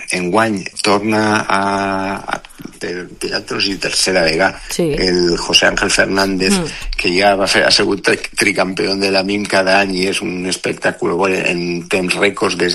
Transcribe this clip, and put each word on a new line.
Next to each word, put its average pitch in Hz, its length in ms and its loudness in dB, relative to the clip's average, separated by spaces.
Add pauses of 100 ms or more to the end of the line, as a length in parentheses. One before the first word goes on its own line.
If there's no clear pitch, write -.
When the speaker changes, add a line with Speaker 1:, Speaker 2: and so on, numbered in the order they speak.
(120)
Speaker 1:
enguany, 95 500 0 (200)
torna 107 640 2
a, 98 680 0
a, - 260 -8 (360)
per, 87 280 -8 (140)
per - 140 -4
altres 101 340 -4
i 95 80 -4
tercera 90 460 0
vegada, 90 460 0
Speaker 2:
Sí. - 300 0
Speaker 1:
el 90 380 2
José - 300 2
Ángel 92 240 2
Fernández, 95 600 2
Speaker 2:
Mm. 90 120 2 (320)
Speaker 1:
que 92 220 0
ja 101 160 6
va 95 120 2
fer, 92 180 2
ha - 60 2
sigut 101 360 2
tri-, - 300 0
tricampió 95 600 0
de 98 140 0
la 95 140 2
mim 101 220 -2
cada 95 340 2
any 95 160 0
i 92 120 0
és 92 140 -2
un 90 240 -4
espectacle, 90 640 -2
bueno, 92 240 2
en 87 520 -2
temps 90 260 0
rècords 101 420 0
de, 110 180 2